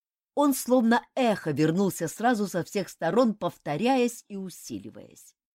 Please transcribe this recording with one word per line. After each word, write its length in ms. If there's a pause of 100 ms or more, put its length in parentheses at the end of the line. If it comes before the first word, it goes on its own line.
(340)
Он 200
словно 480 (120)
эхо 360
вернулся 580
сразу 380
со 160
всех 260
сторон, 460
повторяясь 960
и 80
усиливаясь. 1000 (200)